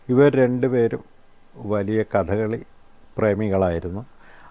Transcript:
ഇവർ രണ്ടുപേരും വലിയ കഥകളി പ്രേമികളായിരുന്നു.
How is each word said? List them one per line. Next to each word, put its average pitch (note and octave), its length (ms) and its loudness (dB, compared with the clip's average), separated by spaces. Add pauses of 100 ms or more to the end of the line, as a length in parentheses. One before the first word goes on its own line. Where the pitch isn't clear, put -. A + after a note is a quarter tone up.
ഇവർ C3+ 220 6 (120)
രണ്ടുപേരും B2 600 0 (720)
വലിയ G#2 280 0 (120)
കഥകളി G#2+ 480 -2 (560)
പ്രേമികളായിരുന്നു. F#2+ 880 -2 (460)